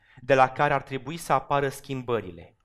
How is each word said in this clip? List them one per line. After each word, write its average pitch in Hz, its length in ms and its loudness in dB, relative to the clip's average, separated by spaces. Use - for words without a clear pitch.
de 127 140 2
la 131 140 8
care 147 260 0
ar 135 80 -2
trebui 135 340 -8
să 165 160 -4
apară 139 360 0
schimbările. 117 960 -6